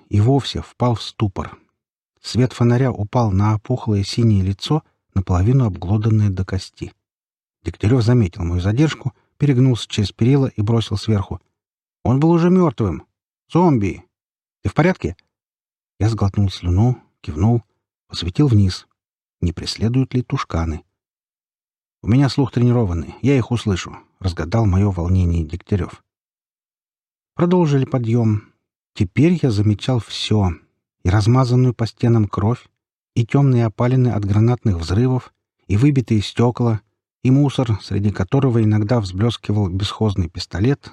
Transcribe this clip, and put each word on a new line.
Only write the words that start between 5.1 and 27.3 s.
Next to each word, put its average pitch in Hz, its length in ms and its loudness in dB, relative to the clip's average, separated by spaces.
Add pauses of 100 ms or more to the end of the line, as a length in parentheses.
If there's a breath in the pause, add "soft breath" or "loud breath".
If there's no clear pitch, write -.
наполовину 98 500 0
обглоданное 104 680 0
до 95 140 -4
кости. - 480 -10 (720)
Дегтярев 120 400 0
заметил 107 420 2
мою 87 160 -2
задержку, 117 520 -2 (240)
перегнулся 131 520 2
через - 220 -2
перила 135 360 2
и - 140 -6
бросил 110 360 -2
сверху: 98 440 -4 (640)
"Он 123 160 2
был 156 120 4
уже 170 200 4
мёртвым! 139 560 0 (420)
Зомби! 127 560 0 (580)
Ты 101 60 -6
в - 60 -4
порядке?" 156 420 -2 (840)
Я 101 80 0
сглотнул 101 420 -2
слюну, 101 500 0 (200)
кивнул, 107 420 -2 (460)
посветил 110 400 -2
вниз. 101 380 2 (540)
Не 87 120 -2
преследуют 123 640 -4
ли 123 80 -2
тушканы? 80 640 -6 (1160)
"У - 60 -6
меня 135 200 4
слух 127 240 -2
тренированный, 120 680 0
я 139 140 2
их 117 140 -2
услышу", — 107 460 -4 (220)
разгадал 87 480 -2
моё 98 240 2
волнение 87 540 0
Дегтярев. 87 600 -6 (1300)